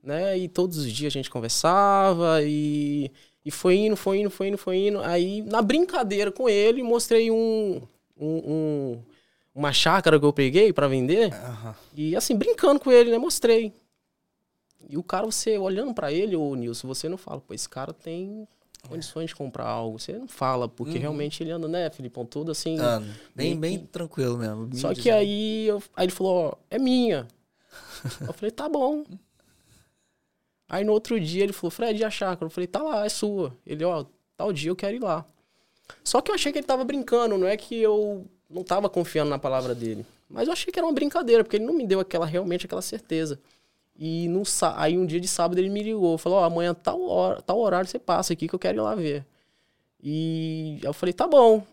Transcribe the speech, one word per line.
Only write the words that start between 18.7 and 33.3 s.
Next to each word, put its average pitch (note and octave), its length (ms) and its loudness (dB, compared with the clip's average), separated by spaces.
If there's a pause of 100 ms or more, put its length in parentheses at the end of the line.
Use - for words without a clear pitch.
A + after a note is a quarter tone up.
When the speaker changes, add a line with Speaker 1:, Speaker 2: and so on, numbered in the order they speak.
Speaker 2:
É. - 60 -20
Speaker 1:
condições D#3+ 380 -10
de - 80 -12
comprar C3 300 -10
algo." A2+ 320 -6
Você - 220 -12
não C4 80 -14
fala, C3 400 -2
porque C3+ 280 -8
Speaker 2:
Uhum. F3 40 -4
Speaker 1:
realmente D3 420 -6
ele E3 100 -6
anda, E3 180 -6
né, E3 200 -4
Filipão, B2 360 -12
todo D3+ 260 -8
assim, D#3+ 260 -4
Speaker 2:
Anda. A#2+ 220 2 (340)
Bem, D3+ 180 -2
Speaker 1:
meio E3+ 60 -2
Speaker 2:
bem E3+ 220 -4
Speaker 1:
que D#3+ 80 -16
Speaker 2:
tranquilo C3+ 500 -4
mesmo, A2 380 -6
Speaker 1:
Só B2+ 120 -4
Speaker 2:
humilde, - 140 -4
Speaker 1:
que A#3+ 80 4
Speaker 2:
né? A3 80 6
Speaker 1:
aí, G#3+ 500 0
eu... G#3 140 -2 (140)
aí F#3 100 0
ele F#3 60 -2
falou, F#3+ 240 0
"Ó, E3+ 180 0 (160)
é - 80 -6
minha." B3 480 2 (460)
Speaker 2:
<laughs> - 560 -12
Speaker 1:
Eu - 60 -8
falei, G#3 180 -6
"Tá C#4 160 -8
bom." D4 380 0 (1600)
Aí F#3+ 140 -2
no G#3+ 80 2
outro A3 280 2
dia E3+ 240 0
ele G3 100 0
falou, E3+ 180 -6
"Fred, A3 300 -2
e - 20 2
a A3 60 -2
chácara?" F#3 360 -4
Eu D#3+ 40 -8
falei, F3+ 180 -6
"Tá A3+ 160 -4
lá, A#3+ 220 -2
é G#3 40 -2
sua." G3 460 -4 (100)